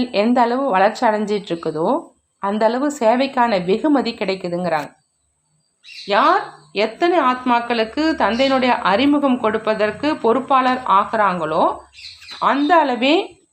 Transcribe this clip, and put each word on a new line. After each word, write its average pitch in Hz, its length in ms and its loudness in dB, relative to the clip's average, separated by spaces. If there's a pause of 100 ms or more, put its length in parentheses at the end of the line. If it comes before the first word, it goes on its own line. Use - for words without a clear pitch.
(160)
எந்த 220 240 2
அளவு 247 280 0
வளர்ச்சி 202 360 2
அடைஞ்சிட்டு 214 460 -2
இருக்குதோ 165 400 -4 (540)
அந்த 208 220 -2
அளவு 247 280 0
சேவைக்கான 240 680 0
வெகுமதி 233 500 0
கிடைக்குதுங்கிறாங்க. 180 760 -4 (1160)
யார் 285 360 2 (320)
எத்தனை 277 480 0
ஆத்மாக்களுக்கு 240 800 -2 (120)
தந்தையினுடைய 254 560 0 (140)
அறிமுகம் 269 540 2
கொடுப்பதற்கு 214 680 -2 (100)
பொறுப்பாளர் 254 640 0 (100)
ஆக்குறாங்களோ 190 720 0 (800)
அந்த 269 340 0
அளவே 262 380 2 (380)